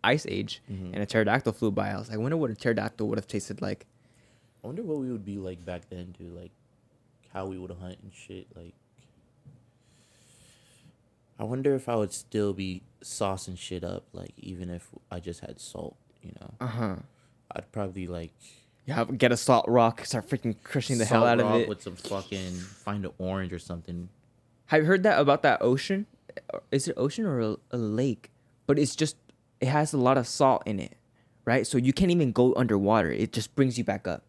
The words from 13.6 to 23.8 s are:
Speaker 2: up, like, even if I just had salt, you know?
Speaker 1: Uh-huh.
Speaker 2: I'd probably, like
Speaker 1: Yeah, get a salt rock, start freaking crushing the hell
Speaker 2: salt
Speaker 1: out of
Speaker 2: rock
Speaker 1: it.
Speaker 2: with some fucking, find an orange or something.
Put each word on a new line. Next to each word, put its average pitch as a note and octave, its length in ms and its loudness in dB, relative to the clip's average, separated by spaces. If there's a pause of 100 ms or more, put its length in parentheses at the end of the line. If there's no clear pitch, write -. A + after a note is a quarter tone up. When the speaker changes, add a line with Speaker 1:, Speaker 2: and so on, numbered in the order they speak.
Speaker 2:
up, F#2 300 -8
like, F2+ 240 -14
even F2+ 320 -12
if F2 200 -12 (220)
I F2+ 100 -8
just F2 200 -10
had - 180 -16
salt, - 380 -12 (260)
you - 180 -18
know? - 200 -18
Speaker 1:
Uh-huh. A2+ 360 -4 (560)
Speaker 2:
I'd - 200 -12
probably, F#2+ 340 -6
like E2+ 260 -8 (540)
Speaker 1:
Yeah, A#2 180 0
get A#2+ 280 4
a A#2 40 2
salt A#2+ 320 4
rock, A#2 360 4
start - 240 -4
freaking A#2 340 -2
crushing B2+ 360 -2
the A2+ 80 4
hell A2+ 160 4
Speaker 2:
salt A#2+ 80 6
Speaker 1:
out A#2 100 6
of A2+ 60 4
Speaker 2:
rock A2 140 4
Speaker 1:
it. G#2+ 80 0
Speaker 2:
with G2+ 140 -6
some F2+ 140 -10
fucking, F#2+ 560 -6
find G2 540 -8
an - 120 -8
orange F#2 340 -4
or F2 60 -8
something. F2 520 -10 (560)